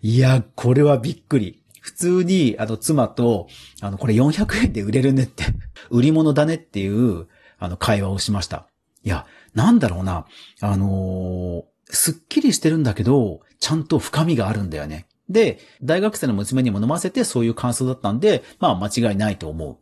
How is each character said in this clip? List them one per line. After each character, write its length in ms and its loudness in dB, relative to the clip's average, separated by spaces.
い 160 2
や、 260 4
こ 200 2
れ 80 6
は 160 6
び 140 -4
っ 100 -12
く 160 0
り。 240 -6
普 140 -18
通 300 0
に、 340 2
あ 80 -4
の、 100 -6
妻 320 0
と、 400 0
あ 100 -8
の、 60 -8
こ 100 -4
れ 80 2
四 180 4
百 260 -2
円 140 2
で 100 -6
売 100 -4
れ 100 2
る 100 2
ね 120 2
っ 20 -4
て、 180 -10
<laughs> 220 -20
売 120 4
り 100 4
物 220 2
だ 120 2
ね 80 -2
っ 40 -8
て 200 -10
い 100 -2
う、 380 0
あ 100 -6
の、 80 -6
会 260 0
話 80 -2
を 80 -4
し 140 -4
ま 100 -2
し 60 -8
た。 200 -10
い 40 -4
や、 180 -4
な 180 4
ん 80 6
だ 80 2
ろ 140 -4
う 20 -4
な。 220 -4
あ 160 0
の 880 -4
ー、 20 -14
す 200 -2
っ 20 -4
き 120 0
り 120 2
し 80 -4
て 100 2
る 80 0
ん 60 2
だ 100 0
け 80 -4
ど、 380 2
ち 120 -4
ゃ 60 0
ん 80 -2
と 140 0
深 260 -2
み 120 0
が 120 0
あ 40 -2
る 100 -4
ん 80 -6
だ 80 -8
よ 80 -8
ね。 200 -12
で、 300 2
大 180 0
学 160 -2
生 120 -4
の 60 0
娘 280 -2
に 80 2
も 100 -2
飲 60 0
ま 120 0
せ 120 -4
て 140 -2
そ 160 -2
う 40 2
い 40 2
う 60 -2
感 200 -4
想 120 -4
だ 60 -2
っ 80 -8
た 120 -2
ん 80 -2
で、 240 2
ま 100 2
あ 60 2
間 340 -2
違 40 -4
い 20 -2
な 140 0
い 60 -6
と 120 -12
思 220 -10
う。 120 -18